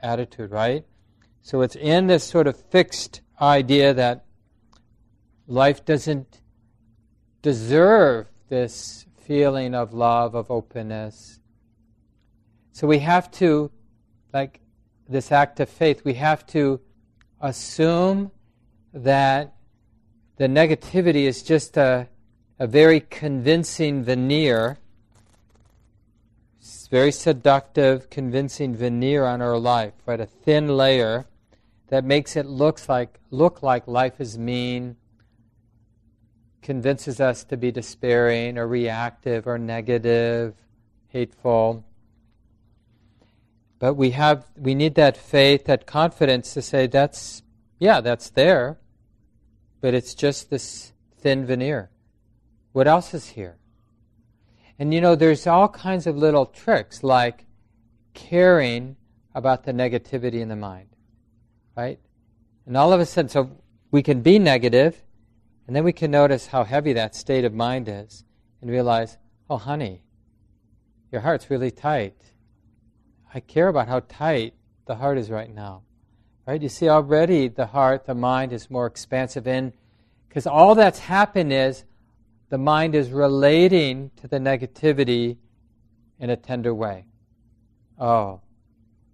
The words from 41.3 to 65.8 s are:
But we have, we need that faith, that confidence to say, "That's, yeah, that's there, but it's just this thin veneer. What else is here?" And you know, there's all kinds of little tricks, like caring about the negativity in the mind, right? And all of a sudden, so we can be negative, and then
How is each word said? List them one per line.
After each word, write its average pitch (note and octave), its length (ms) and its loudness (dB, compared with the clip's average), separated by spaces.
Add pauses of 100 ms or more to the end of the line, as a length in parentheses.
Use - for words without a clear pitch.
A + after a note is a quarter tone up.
But C3 160 0
we C3+ 160 2
have, D3 340 2 (120)
we C3+ 180 -2
need D3 220 0
that C#3+ 200 6
faith, C#3 500 2
that C3+ 200 0
confidence D3 680 -2
to C#3+ 60 -8
say, C3 280 0
"That's, - 560 -2 (340)
yeah, F3+ 220 4
that's A#2 280 -4
there, D3 480 2 (1040)
but B2+ 140 0
it's B2 200 -6
just - 360 -4
this - 420 -10 (240)
thin C3+ 300 -2
veneer. B2+ 420 -4 (840)
What C3 160 2
else F3 260 2
is D#3 140 -14
here?" F#2 280 -16 (1200)
And D3 120 -4
you E3 80 0
know, F3 140 4
there's D#3+ 320 2
all F3+ 220 4
kinds F#3 400 -6
of D3+ 80 -4
little D3 280 2
tricks, - 600 -4
like B2 420 0 (680)
caring C#3 800 2 (360)
about C3 300 -2
the C#3 100 -6
negativity A#2+ 680 -4
in A2+ 80 -8
the A2 80 -10
mind, G2 320 -14 (880)
right? B2 240 -10 (640)
And B2 100 -8
all D#3 160 4
of F#3 60 4
a E3+ 80 0
sudden, D3+ 220 -4
so C3+ 200 -2 (440)
we C#3+ 100 4
can C3+ 200 0
be F#3+ 180 6
negative, C3 640 2 (640)
and B2 80 -6
then D#3 80 0